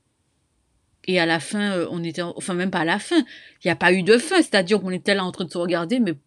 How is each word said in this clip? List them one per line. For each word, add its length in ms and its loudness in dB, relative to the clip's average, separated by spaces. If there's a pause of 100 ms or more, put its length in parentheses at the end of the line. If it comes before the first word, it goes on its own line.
(1040)
Et 140 0
à 60 2
la 140 2
fin, 320 -4
euh, 180 -2
on 140 -6
était 180 -6
en, 160 -8
enfin, 160 -6
même 160 -2
pas 120 -2
à 40 0
la 140 0
fin. 200 0
Il 480 -6
n'y 40 2
a 40 2
pas 160 4
eu 120 2
de 140 6
fin. 200 0
C'est-à-dire 420 2
qu'on 120 -6
était 240 0
là 100 -2
en 60 -4
train 140 -6
de 60 -10
se 60 -8
regarder. 420 -2
Mais 140 0 (140)